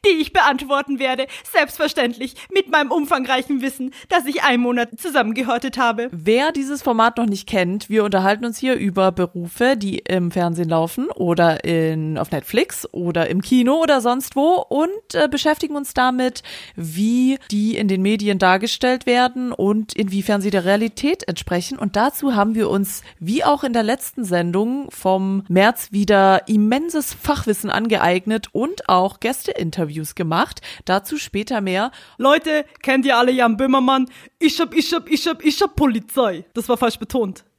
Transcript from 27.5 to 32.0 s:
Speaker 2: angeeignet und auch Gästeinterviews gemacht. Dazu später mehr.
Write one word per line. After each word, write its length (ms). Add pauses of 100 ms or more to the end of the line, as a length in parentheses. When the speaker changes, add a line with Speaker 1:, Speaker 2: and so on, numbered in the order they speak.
Speaker 2:
angeeignet 800
und 380
auch 320
Gästeinterviews 960
gemacht. 440 (240)
Dazu 320
später 440
mehr. 320 (260)